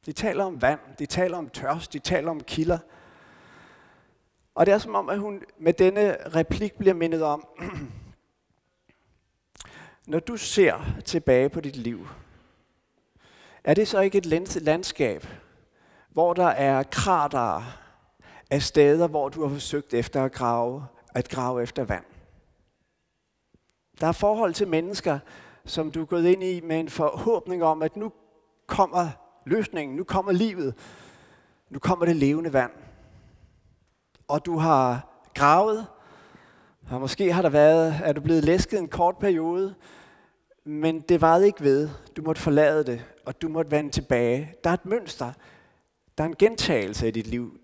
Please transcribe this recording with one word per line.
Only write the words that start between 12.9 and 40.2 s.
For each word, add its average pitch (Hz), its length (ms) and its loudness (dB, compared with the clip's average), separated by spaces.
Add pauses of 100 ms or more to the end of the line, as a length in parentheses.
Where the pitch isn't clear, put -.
er 147 100 4
det 202 140 2
så 208 120 4
ikke 196 180 4
et 185 80 0
lens-, 170 340 -2
landskab, 151 680 -2 (840)
hvor 170 240 2
der 175 140 2
er 135 360 2
kratere 139 840 0 (840)
af 139 120 0
steder, 151 460 4
hvor 147 220 -4
du 151 120 -10
har 143 120 -2
forsøgt 143 400 -8
efter 123 300 -2
at 131 80 -2
grave, 123 540 -2 (280)
at 123 160 -4
grave 123 340 -4
efter 123 200 -6
vand?" 98 220 -6 (2000)
Der 156 60 0
er 165 40 2
forhold 208 420 0
til 202 140 -2
mennesker, 170 520 -2 (500)
som 156 220 -6
du 160 100 -6
er 156 40 -6
gået 170 200 0
ind 185 180 2
i 180 180 -4
med 160 180 -4
en 160 100 -6
forhåbning 180 720 -2
om, 156 180 2
at 156 160 -4
nu 214 140 -8 (560)
kommer 175 400 0 (380)
løsningen, 151 520 -4
nu 180 60 -6
kommer 190 280 -2
livet, 180 420 -2 (960)
nu 139 100 -12
kommer 170 260 0
det 170 100 4
levende 151 380 0
vand. 127 180 2 (1600)
Og 147 180 -2
du 170 120 -4
har 135 500 2 (260)
gravet, 196 540 4 (1040)
og 127 80 -6
måske 170 340 0
har 180 80 2
der 170 80 4
været, 156 540 6
er 156 100 0
du 147 80 -4
blevet 160 220 2
læsket 180 360 2
en 185 80 -6
kort 175 300 0
periode, 185 580 -2 (880)